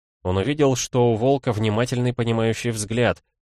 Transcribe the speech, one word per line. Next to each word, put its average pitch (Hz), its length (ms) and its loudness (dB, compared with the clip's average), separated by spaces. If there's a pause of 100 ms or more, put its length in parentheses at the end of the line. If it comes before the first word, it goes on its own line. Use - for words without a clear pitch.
(220)
Он 92 140 -2
увидел, 135 400 0
что 120 360 0
у 110 40 0
волка 127 360 0
внимательный 120 600 0
понимающий 113 580 -2
взгляд. 113 520 -2 (240)